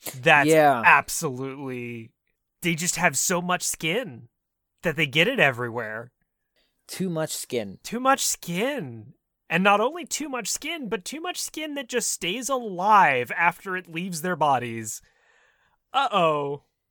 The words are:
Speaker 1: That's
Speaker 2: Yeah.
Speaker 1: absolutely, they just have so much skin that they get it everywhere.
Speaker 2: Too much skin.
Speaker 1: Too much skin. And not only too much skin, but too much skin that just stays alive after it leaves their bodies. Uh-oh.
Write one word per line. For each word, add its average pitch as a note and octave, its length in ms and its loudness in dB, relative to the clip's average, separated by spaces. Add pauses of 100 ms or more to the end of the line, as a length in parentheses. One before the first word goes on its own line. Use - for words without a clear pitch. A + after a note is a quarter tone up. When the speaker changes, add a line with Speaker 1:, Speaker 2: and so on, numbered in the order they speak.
(200)
Speaker 1:
That's D3+ 300 6
Speaker 2:
Yeah. D3 340 6
Speaker 1:
absolutely, C3 1300 0 (480)
they F3 140 0
just E3 220 -2
have E3 200 2
so - 240 -2
much F3+ 220 -2
skin D#3+ 680 -6 (540)
that D#3 140 -2
they D#3+ 100 0
get D#3 220 2
it B3+ 120 0
everywhere. A#2 720 -2 (760)
Speaker 2:
Too - 220 -6
much D#3 220 -4
skin. G#2 520 -6
Speaker 1:
Too - 180 -8
much C4 260 2
skin. E3+ 880 -6 (340)
And E3+ 140 2
not G3+ 180 6
only D4+ 240 -2
too - 240 -8
much A#3+ 200 -6
skin, D4+ 400 -6
but G3+ 160 -6
too D4+ 160 -10
much F4 200 -8
skin D#4 340 -8
that C#4 140 -8
just A#3+ 220 -2
stays G#3+ 380 -6
alive F#3 880 4
after F3+ 400 0
it F3+ 120 -8
leaves E3+ 340 -8
their F3+ 120 -2
bodies. A#2+ 680 -2 (920)
Uh-oh. D#3+ 680 0 (280)